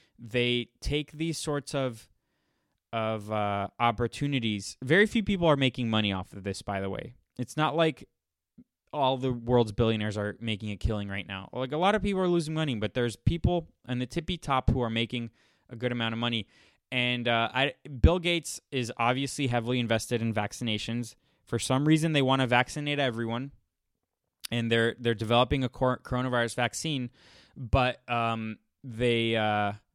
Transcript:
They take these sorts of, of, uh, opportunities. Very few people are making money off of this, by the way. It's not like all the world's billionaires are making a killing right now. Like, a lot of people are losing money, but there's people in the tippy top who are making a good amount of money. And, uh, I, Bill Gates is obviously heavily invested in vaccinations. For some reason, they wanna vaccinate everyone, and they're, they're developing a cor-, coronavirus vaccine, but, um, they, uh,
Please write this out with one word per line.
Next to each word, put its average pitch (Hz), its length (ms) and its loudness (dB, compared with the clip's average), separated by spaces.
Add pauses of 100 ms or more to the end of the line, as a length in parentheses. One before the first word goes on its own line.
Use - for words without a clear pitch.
(200)
They 120 500 0 (120)
take 147 320 -4
these 160 260 -4
sorts 147 340 -6
of, 131 340 -4 (840)
of, 110 380 -4
uh, 101 380 -2 (100)
opportunities. 120 1040 0
Very 185 240 6
few 220 160 0
people 180 240 2
are 147 100 6
making 127 320 0
money 107 240 2
off 92 180 -6
of 98 120 -14
this, 98 180 -4
by 98 180 -4
the 98 120 -4
way. 107 240 -10 (240)
It's - 180 -6
not 156 180 0
like 160 320 0 (840)
all 135 240 2
the 127 160 0
world's 120 380 2
billionaires 107 440 0
are 104 240 -4
making 110 300 -4
a 101 80 -6
killing 104 320 -2
right 98 180 -8
now. 98 240 -10
Like, 127 200 -6
a 151 60 -4
lot 196 180 4
of 196 80 0
people 196 180 0
are 185 60 2
losing 165 260 0
money, 151 220 -2
but 104 180 -4
there's 120 220 0
people 165 520 0 (220)
in 123 80 -2
the 127 80 -2
tippy 170 320 -6
top 135 320 0
who 131 120 2
are 113 100 0
making 117 400 -2 (360)
a 123 80 -14
good 120 160 -2
amount 117 220 -2
of 113 60 -4
money. 117 260 -2 (460)
And, 123 360 0
uh, 117 240 2
I, 131 220 0 (260)
Bill 175 200 6
Gates 170 420 -4 (100)
is 123 260 -2
obviously 127 500 0
heavily 120 320 0
invested 113 420 0
in 113 100 0
vaccinations. 113 840 -4 (280)
For - 140 -4
some 139 300 2
reason, 160 260 4
they 143 80 4
wanna 131 240 4
vaccinate 139 540 0
everyone, 117 520 -4 (1000)
and 117 200 0
they're, 117 280 2
they're 117 160 0
developing 120 480 2
a 120 60 0
cor-, 127 280 -2
coronavirus 123 560 -2
vaccine, 123 560 -4 (480)
but, 127 500 0
um, 113 520 -2 (240)
they, 117 520 0
uh, 104 380 2 (220)